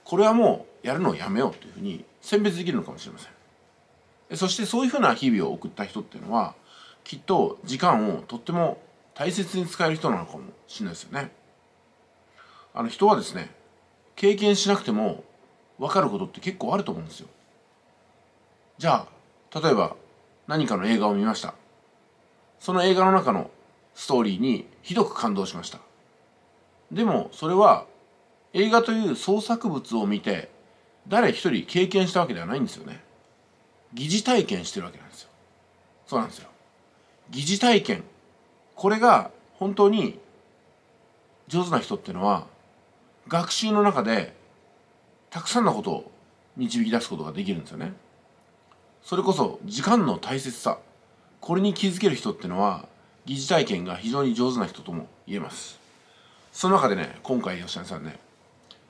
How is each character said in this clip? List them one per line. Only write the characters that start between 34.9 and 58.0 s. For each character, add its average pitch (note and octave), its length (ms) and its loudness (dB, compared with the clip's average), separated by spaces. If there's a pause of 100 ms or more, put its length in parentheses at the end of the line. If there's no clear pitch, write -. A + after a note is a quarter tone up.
け - 60 -20
な - 60 -20
ん - 40 -20
で - 60 -20
す - 80 -20
よ。 - 80 -20 (760)
そ C3+ 100 -6
う A#2 40 2
な A2 60 -4
ん - 20 -14
で - 60 -18
す - 40 -20
よ。 - 100 -20 (800)
疑 C3+ 120 -8
似 F#3 160 -2
体 A#3 240 4
験。 F2+ 220 -4 (680)
こ G3 160 2
れ A3 80 2
が G#3 320 6 (280)
本 G3 160 -2
当 G3+ 140 6
に G#3 300 2 (1300)
上 F3+ 160 0
手 F3 60 -6
な D3+ 80 4
人 - 180 -4
っ - 20 -12
て - 120 -14
い F2 40 -8
う - 40 -8
の F#2 60 -2
は、 G2 220 2 (800)
学 E3+ 240 -2
習 A3 220 0
の G#3 100 4
中 F3 200 4
で G#2+ 320 -2 (960)
た E3 120 -10
く - 60 -8
さ A#3+ 120 2
ん A#3 40 2
の E3 100 4
こ G#2 80 -6
と F#2+ 80 -4
を D2 200 -8 (460)
導 A#2+ 280 0
き A2 60 -2
出 A#2 100 2
す - 80 -8
こ G2 80 -8
と D#2 80 -10
が D#2 80 -10
で G2 120 -6
き F#2 80 -4
る F2 60 -4
ん - 40 -6
で C#2+ 40 -16
す - 40 -20
よ D#3 80 -14
ね。 F3+ 160 -10 (1080)
そ - 140 -4
れ F#3 60 2
こ F#3+ 100 2
そ C#3+ 320 0
時 A2 180 -8
間 G#3 240 4
の F#2 120 0
大 C3+ 220 -6
切 B2+ 180 -10
さ、 - 200 -4 (640)
こ - 140 -4
れ F#3 60 2
に G3+ 140 2
気 G3 140 -2
づ F#3 120 -4
け G3+ 100 4
る C#3 60 -2
人 G#2+ 160 -6
っ - 20 -8
て - 140 -10
の F2+ 120 -4
は、 G2 260 0 (380)
疑 C3+ 100 -8
似 C#3 120 -6
体 D#3+ 180 4
験 F2+ 200 -4
が F2+ 120 -8
非 A2 140 -6
常 C#3 120 -2
に B2+ 120 2
上 B2 180 2
手 B2 60 -4
な G2 80 -2
人 - 160 -14
と F2+ 100 -10
も E2 140 -8 (200)
言 G2 100 -8
え G#2 40 -6
ま - 100 -10
す。 - 280 -16 (760)
そ - 160 -2
の F#3+ 80 6
中 C#3 120 4
で G2 80 2
ね、 D#2+ 260 -6
今 - 180 -2
回 F2+ 200 -6
吉 F2 180 -10
田 F2 60 -10
さ E2+ 140 -10
ん D2+ 60 -12